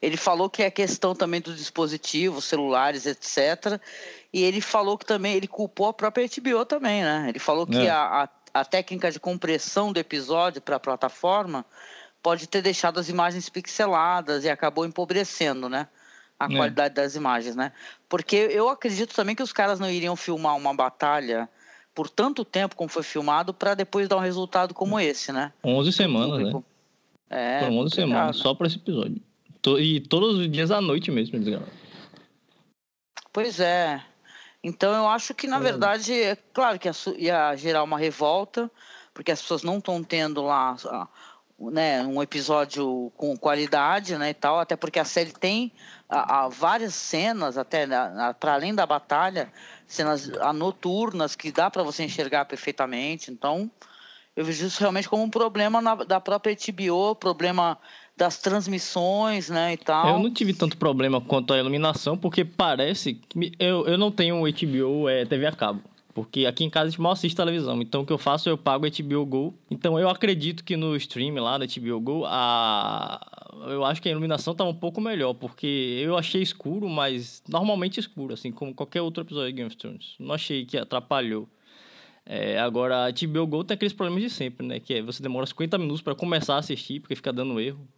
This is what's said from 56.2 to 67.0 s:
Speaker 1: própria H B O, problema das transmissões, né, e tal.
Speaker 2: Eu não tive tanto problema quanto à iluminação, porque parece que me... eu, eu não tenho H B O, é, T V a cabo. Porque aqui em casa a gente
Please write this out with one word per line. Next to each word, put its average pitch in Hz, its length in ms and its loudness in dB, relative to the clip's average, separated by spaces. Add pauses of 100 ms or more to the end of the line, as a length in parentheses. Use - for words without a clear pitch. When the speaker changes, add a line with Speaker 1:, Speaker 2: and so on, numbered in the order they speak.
Speaker 1:
própria 202 320 0
H 208 180 -6
B 185 200 -2
O, 196 240 2
problema 175 640 0 (380)
das 175 200 2
transmissões, 190 1120 0
né, 170 240 2
e 165 40 -4
tal. 160 300 4
Speaker 2:
Eu 175 120 6
não 226 140 2
tive 202 200 0
tanto - 240 0
problema 135 420 4
quanto 123 340 0
à 131 40 4
iluminação, 147 600 0
porque 180 280 0
parece 151 680 0
que - 240 -10
me... 170 220 -2
eu, 180 260 2
eu 175 120 2
não 208 140 4
tenho 170 340 2
H 156 200 0
B 135 180 0
O, 143 260 2
é, 131 160 2
T 135 120 0
V 135 100 0
a 156 60 0
cabo. 104 280 -2 (320)
Porque 127 320 -2
aqui 123 180 0
em 160 60 -2
casa 156 160 2
a 160 60 0
gente 165 100 -6